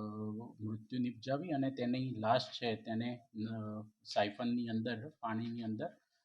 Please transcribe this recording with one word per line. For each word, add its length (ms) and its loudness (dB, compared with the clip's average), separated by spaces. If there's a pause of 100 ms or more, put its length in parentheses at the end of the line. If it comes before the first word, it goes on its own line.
(600)
મૃત્યુ 380 -2
નિપજાવી 500 0
અને 220 4
તેની 460 0
લાશ 240 6
છે 340 -2
તેને, 440 -2 (300)
અ, 0 - (540)
સાયફનની 640 2
અંદર, 420 0
પાણીની 520 -2
અંદર 280 -2 (360)